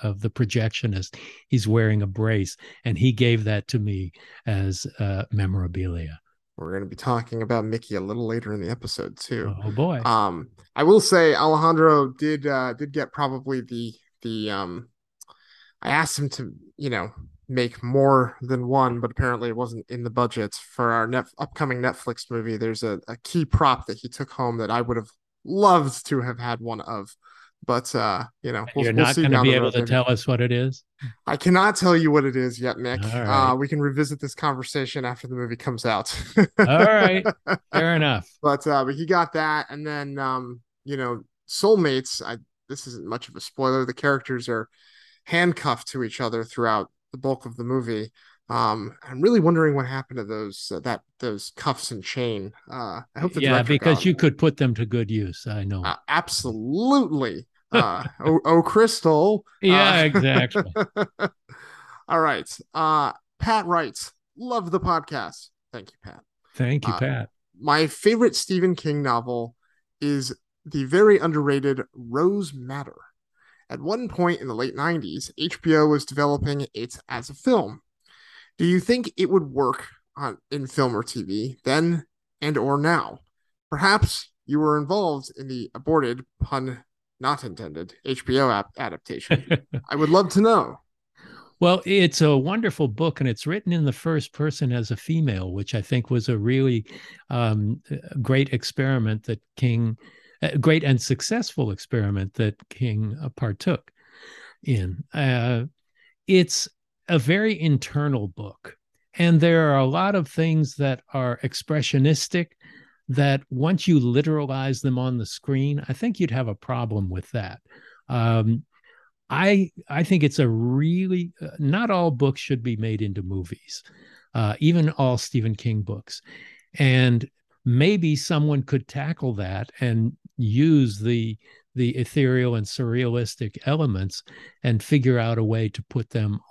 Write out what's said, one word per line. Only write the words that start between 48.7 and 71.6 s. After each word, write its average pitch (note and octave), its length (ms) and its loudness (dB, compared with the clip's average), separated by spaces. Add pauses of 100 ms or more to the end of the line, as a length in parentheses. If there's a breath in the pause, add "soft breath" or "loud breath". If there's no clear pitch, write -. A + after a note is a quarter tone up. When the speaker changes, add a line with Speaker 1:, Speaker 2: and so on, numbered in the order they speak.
Speaker 2:
I'm C3 180 -10
really A3+ 180 6
wondering D#3+ 360 4
what C3+ 100 0
happened C3 320 -8
to A2 80 -6
those, G#2+ 480 -10
uh, E2+ 80 -4
that, A#2+ 200 -4 (180)
those A2 360 -8
cuffs - 360 -4
and G2+ 120 -12
chain. A2 480 -6 (180)
Uh, A2+ 320 -10 (140)
I - 40 -12
hope F3+ 140 -4
the D#3 80 -4
Speaker 1:
Yeah, C3+ 100 2
Speaker 2:
director C3 220 2
Speaker 1:
because D3 240 4
Speaker 2:
got - 80 0
Speaker 1:
you F3+ 80 6
Speaker 2:
them. - 60 -4
Speaker 1:
could D#3 180 4
put D3 200 2
them B2+ 180 2
to A2+ 100 -4
good A2 260 -2
use. G2+ 360 -4
I G#2 180 -6
know. G2 180 -4
Speaker 2:
Uh, F2+ 120 -4 (120)
absolutely. D3 1400 0 (240)
Uh, A2 320 2 (100)
Speaker 1:
<laughs> - 120 -6
Speaker 2:
oh, D#3+ 200 6
oh, E3 180 6
Crystal. G#3 800 4 (160 soft breath)
Speaker 1:
Yeah, G3 300 6 (100)
Speaker 2:
Uh, - 20 6
Speaker 1:
exactly. C3+ 600 4 (120)
Speaker 2:
<laughs> G#3+ 540 -4 (800 loud breath)
all E3 120 2
right. D3 300 0 (240)
Uh, D#3 400 0 (260)
Pat A3 280 0
writes, E3 460 -4 (240)
"Love A3+ 340 -6
the F3+ 80 0
podcast." D3+ 720 -4 (220)
Thank G#2 200 -16
you, - 120 -20
Pat. - 180 -20 (340)
Speaker 1:
Thank C3 320 -2
you, F#2 60 -2
Speaker 2:
Uh, F2 60 -4
Speaker 1:
Pat. B2+ 300 -4 (300)
Speaker 2:
"My D3+ 280 2
favorite A3 480 2
Stephen F#3 400 0
King D3 280 -4
novel A#2+ 520 -2 (460)
is C#3 340 -2 (300)
the C#3+ 200 -4
very G3 340 6
underrated C#3+ 640 0 (120)